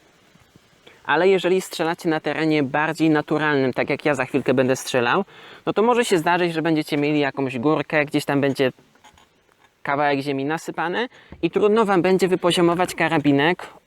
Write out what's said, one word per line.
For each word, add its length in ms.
Ale 220
jeżeli 340
strzelacie 480
na 100
terenie 440
bardziej 460
naturalnym, 640
tak 160
jak 160
ja 100
za 100
chwilkę 280
będę 220
strzelał, 500
no 80
to 100
może 220
się 120
zdarzyć, 360
że 80
będziecie 360
mieli 220
jakąś 400
górkę, 460
gdzieś 200
tam 160
będzie 300
kawałek 360
ziemi 260
nasypany 640
i 100
trudno 340
wam 160
będzie 260
wypoziomować 680
karabinek, 720